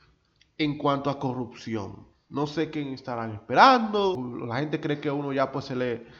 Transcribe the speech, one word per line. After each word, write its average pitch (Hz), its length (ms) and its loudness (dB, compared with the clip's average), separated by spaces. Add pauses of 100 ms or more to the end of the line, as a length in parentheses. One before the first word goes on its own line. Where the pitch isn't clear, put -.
(600)
en 147 180 0
cuanto 139 340 0
a 135 80 -4
corrupción. 113 880 -6 (220)
No 143 180 -4
sé 156 240 -2
quién 147 180 -6
estarán 120 440 -6
esperando. 208 840 6 (300)
La 117 120 -4
gente 151 220 -2
cree 147 200 -2
que 147 100 -4
uno 143 220 -2
ya, 135 180 2
pues, 135 160 -6
se 131 100 -6
le, 123 300 -2 (140)